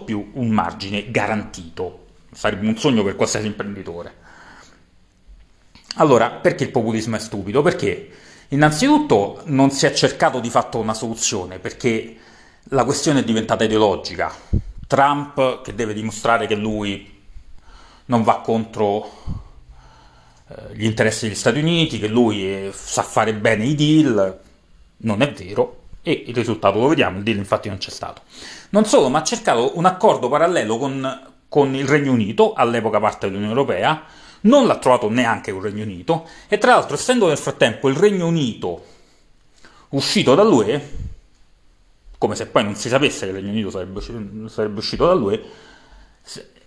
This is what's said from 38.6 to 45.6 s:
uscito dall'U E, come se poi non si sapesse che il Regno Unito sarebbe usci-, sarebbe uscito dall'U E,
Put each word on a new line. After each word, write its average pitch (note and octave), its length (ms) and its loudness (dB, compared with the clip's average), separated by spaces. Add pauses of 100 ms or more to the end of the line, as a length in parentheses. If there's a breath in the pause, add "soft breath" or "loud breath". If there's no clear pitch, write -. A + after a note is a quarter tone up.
uscito C3+ 440 2
dall'U F3 280 6
E, C3 460 -4 (1120)
come G#2 140 0
se A2+ 140 -8
poi A#2+ 160 2
non G2+ 100 -4
si A2+ 160 -8
sapesse C#3 300 2
che F#2+ 100 -4
il F#2+ 80 -6
Regno G2 100 -8
Unito G2+ 220 -4
sarebbe F#2 260 -8
usci-, G#2+ 520 -10
sarebbe G#2 300 -4
uscito A#2+ 280 -2
dall'U D#3+ 240 2
E, - 120 -2 (800 loud breath)